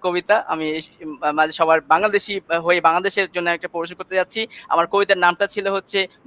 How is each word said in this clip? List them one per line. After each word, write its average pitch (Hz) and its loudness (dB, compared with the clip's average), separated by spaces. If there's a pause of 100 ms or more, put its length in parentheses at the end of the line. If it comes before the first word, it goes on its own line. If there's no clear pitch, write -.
কবিতা। 180 0
আমি, 156 -4
আহ, 156 -8
মাঝে 156 0
সবার 160 2
বাংলাদেশি, 196 0
আহ, 165 0
হয়ে 175 2
বাংলাদেশের 180 2
জন্য 175 -2
একটা 170 -4
পরিবেশন 170 -8
করতে 185 -8
যাচ্ছি। 190 -2 (220)
আমার 165 2
কবিতার 196 2
নামটা 175 2
ছিল 196 -4
হচ্ছে 196 -2 (200)